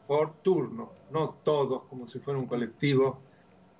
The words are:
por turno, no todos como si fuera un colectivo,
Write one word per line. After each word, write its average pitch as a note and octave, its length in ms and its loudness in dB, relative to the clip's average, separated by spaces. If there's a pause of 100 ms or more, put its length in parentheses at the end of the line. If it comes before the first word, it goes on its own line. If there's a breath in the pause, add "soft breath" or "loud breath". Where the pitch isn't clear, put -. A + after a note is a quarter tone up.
por D3+ 280 0 (100)
turno, A#2 480 0 (200)
no C#3+ 320 -2
todos C3+ 460 2
como B2 180 -14
si - 120 -12
fuera C#3 200 -4
un B2+ 60 -4
colectivo, C3 720 0 (640 loud breath)